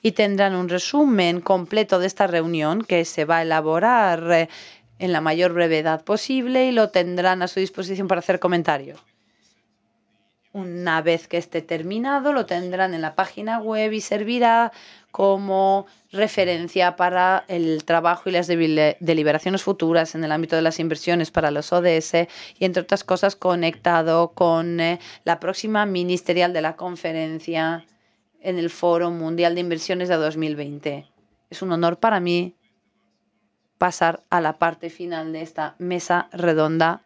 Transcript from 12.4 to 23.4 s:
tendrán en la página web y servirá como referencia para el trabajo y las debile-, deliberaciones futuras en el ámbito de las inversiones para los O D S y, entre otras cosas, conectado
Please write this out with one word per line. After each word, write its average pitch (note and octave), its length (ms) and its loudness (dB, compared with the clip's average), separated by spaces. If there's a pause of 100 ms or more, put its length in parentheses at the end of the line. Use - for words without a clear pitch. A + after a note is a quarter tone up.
tendrán F3+ 480 -2
en D#3+ 80 -4
la D#3 140 -6
página A3 420 -4
web G#3+ 340 -2
y A3 80 -4
servirá A#3 720 2 (380)
como G3 760 2 (260)
referencia F3+ 840 0
para F3+ 540 2
el D#3+ 360 -2
trabajo E3+ 440 0
y F#3 40 -2
las F3 160 0
debile-, D#3+ 520 2
deliberaciones D#3+ 600 0
futuras E3 520 0
en D#3+ 80 -4
el D#3 80 -4
ámbito D#3+ 240 -2
de D#3+ 80 2
las D#3+ 160 0
inversiones E3 540 -2
para D#3 180 2
los D3 220 -4
O F3 100 2
D E3+ 140 4
S E3 320 0 (300)
y, F#3+ 60 -2
entre F3+ 180 0
otras - 200 -2
cosas, G3 320 0
conectado E3+ 1000 0